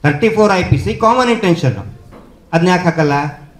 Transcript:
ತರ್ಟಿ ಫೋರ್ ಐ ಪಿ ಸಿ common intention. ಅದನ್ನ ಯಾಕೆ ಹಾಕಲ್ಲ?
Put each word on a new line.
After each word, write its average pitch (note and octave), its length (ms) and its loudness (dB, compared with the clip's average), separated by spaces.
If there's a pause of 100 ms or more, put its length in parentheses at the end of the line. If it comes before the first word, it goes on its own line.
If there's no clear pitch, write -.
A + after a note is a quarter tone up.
ತರ್ಟಿ D3+ 260 0
ಫೋರ್ G#3+ 240 2
ಐ F3+ 120 0
ಪಿ - 140 0
ಸಿ G#3+ 160 -4
common A#3+ 360 2
intention. E3 460 0 (760)
ಅದನ್ನ E3+ 160 2
ಯಾಕೆ F3+ 160 0
ಹಾಕಲ್ಲ? D#3 280 0 (480)